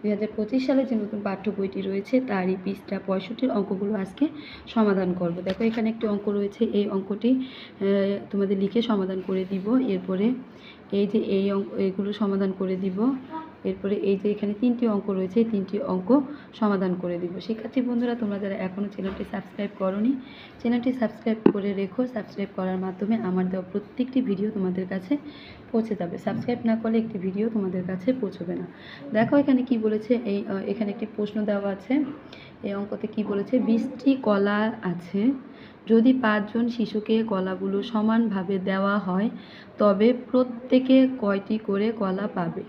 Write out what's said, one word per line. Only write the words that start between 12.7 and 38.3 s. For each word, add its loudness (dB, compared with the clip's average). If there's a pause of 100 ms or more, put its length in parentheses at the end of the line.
দিব। 0 (500)
এরপরে -2
এই 0
যে 2
এখানে -2
তিনটি 2
অঙ্ক 0
রয়েছে, 0
এই 6
তিনটি -2
অঙ্ক 4 (320)
সমাধান 2
করে -4
দিব। -6
শিক্ষার্থী -4
বন্ধুরা, 0
তোমরা -2
যারা -4
এখনও -4
চ্যানেলটি -6
সাবস্ক্রাইব -6
করোনি, 2 (480)
চ্যানেলটি 2
সাবস্ক্রাইব 0
করে -4
রেখো। -6
সাবস্ক্রাইব -10
করার -4
মাধ্যমে -4
আমার -2
দেওয়া -6
প্রত্যেকটি -4
ভিডিও -2
তোমাদের -2
কাছে -2 (540)
পৌঁছে 0
যাবে। -6
সাবস্ক্রাইব -2
না 4
করলে 0
একটি -2
ভিডিও 0
তোমাদের -2
কাছে 0
পৌঁছবে -4
না। -6 (480)
দেখো 6
এখানে 6
কি 2
বলেছে, 2
এই, 0
আহ, -2
এখানে -2
একটি -6
প্রশ্ন -4
দেওয়া 0
আছে। 0 (600)
এই -4
অঙ্কতে -4
কি -2
বলেছে, 0
বিশটি 2
কলা 2 (120)
আছে, 0 (560)
যদি 8
পাঁচজন 0
শিশুকে 0
কলাগুলো 0
সমানভাবে 2